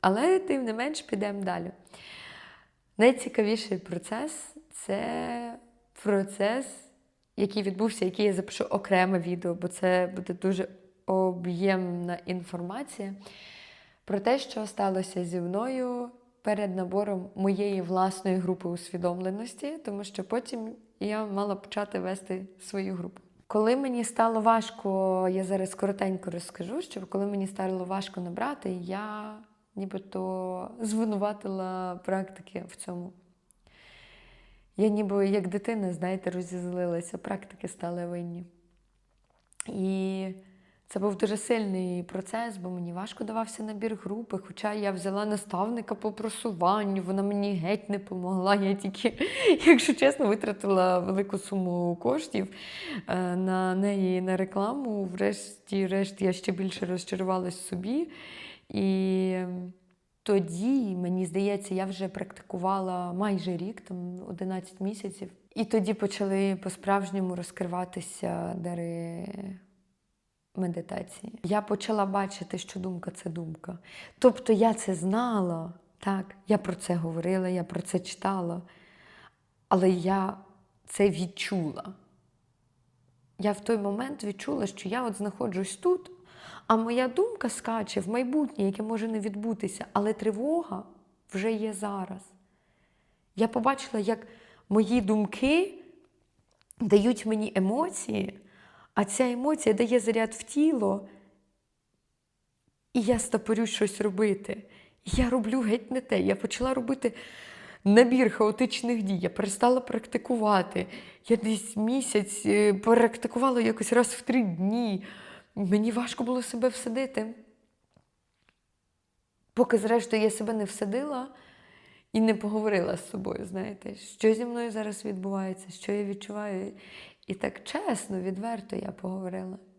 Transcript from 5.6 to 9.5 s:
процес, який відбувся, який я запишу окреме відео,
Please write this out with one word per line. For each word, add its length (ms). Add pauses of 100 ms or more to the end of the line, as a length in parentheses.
процес, 640 (720)
який 260
відбувся, 420
який 220
я 60
запишу 320
окреме 540
відео, 360